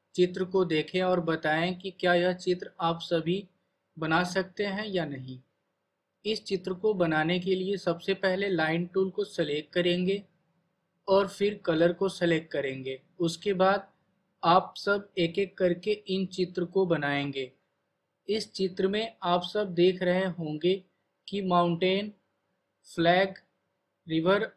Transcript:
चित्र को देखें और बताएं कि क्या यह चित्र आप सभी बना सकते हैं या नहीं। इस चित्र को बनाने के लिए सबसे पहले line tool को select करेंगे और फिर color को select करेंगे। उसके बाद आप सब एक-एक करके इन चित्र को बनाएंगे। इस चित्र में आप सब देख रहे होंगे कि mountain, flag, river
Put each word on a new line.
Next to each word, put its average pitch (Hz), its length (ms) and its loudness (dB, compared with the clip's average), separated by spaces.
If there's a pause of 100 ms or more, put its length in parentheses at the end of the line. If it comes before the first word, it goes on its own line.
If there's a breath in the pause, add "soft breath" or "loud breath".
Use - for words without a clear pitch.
(140)
चित्र 180 320 0
को 185 200 0
देखें 160 360 -2
और 185 200 2
बताएं 160 560 0
कि 190 140 -10
क्या 180 220 2
यह 180 200 4
चित्र 180 380 -4 (100)
आप 170 200 0
सभी 170 400 -2 (540)
बना 160 300 0
सकते 190 400 -4
हैं 202 200 -6
या 185 200 -2
नहीं। 131 340 -12 (840)
इस 208 200 -4
चित्र 185 300 -4
को 214 220 0
बनाने 165 440 2
के 185 140 0
लिए 185 240 -2
सबसे 175 380 -2
पहले 190 320 0
line 170 380 0
tool 190 240 0
को 202 140 -4
select 151 480 -4
करेंगे 180 500 0 (840)
और 196 200 4
फिर 202 380 -2
color 170 260 4
को 190 160 -2
select 170 440 0
करेंगे। 131 480 -6 (200)
उसके 170 340 -2
बाद 190 360 2 (520)
आप 180 340 4
सब 202 420 -2
एक-एक 180 400 -2
करके 180 340 0 (180)
इन 190 180 -2
चित्र 180 380 -4
को 190 200 0
बनाएंगे। 143 680 -2 (760)
इस 208 240 -4
चित्र 190 360 -2
में 214 360 -4
आप 175 200 2
सब 202 300 -4
देख 180 280 4
रहे 180 260 2
होंगे 165 460 -2 (540)
कि 196 140 -6
mountain, 185 680 2 (760)
flag, 180 460 2 (720)
river 170 380 2 (120)